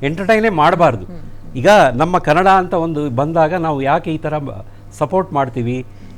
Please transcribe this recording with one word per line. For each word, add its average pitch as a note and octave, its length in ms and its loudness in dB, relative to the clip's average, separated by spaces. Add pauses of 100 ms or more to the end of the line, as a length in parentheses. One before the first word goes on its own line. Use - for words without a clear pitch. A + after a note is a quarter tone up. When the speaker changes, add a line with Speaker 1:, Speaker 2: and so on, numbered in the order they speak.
Speaker 1:
ಎಂಟರ್ಟೈನೇ G3 460 0
ಮಾಡಬಾರ್ದು. D#3 560 2
Speaker 2:
ಹ್ಮ್. - 500 -14
Speaker 1:
ಈಗ C3 140 2 (240)
ನಮ್ಮ E3+ 240 0
ಕನ್ನಡ E3+ 300 2
ಅಂತ F#3+ 260 4
ಒಂದು D#3+ 360 -2
ಬಂದಾಗ D#3 440 0
ನಾವು D#3+ 280 -2
ಯಾಕೆ D#3+ 320 -2
ಈ D#3 40 -4
ತರ D3+ 200 -6
ಬ-, A#2 280 -10 (320)
ಸಪೋರ್ಟ್ F3+ 360 -2
ಮಾಡ್ತೀವಿ? B2+ 520 -4 (320)